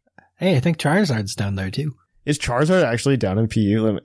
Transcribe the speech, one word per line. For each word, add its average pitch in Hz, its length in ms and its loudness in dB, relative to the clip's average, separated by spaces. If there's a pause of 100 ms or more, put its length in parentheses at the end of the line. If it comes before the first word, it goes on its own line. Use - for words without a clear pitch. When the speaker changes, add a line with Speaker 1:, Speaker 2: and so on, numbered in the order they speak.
(380)
Speaker 1:
Hey, 180 180 0
I 131 40 2
think 160 180 0
Charizard's 143 580 0
down 101 200 -4
there 95 160 -6
too. 143 240 -6 (300)
Speaker 2:
Is 147 140 -2
Charizard 156 440 2
actually 123 340 0
down 101 200 0
in 110 100 2
P 113 140 0
U? 107 220 2
Lem-, 107 220 0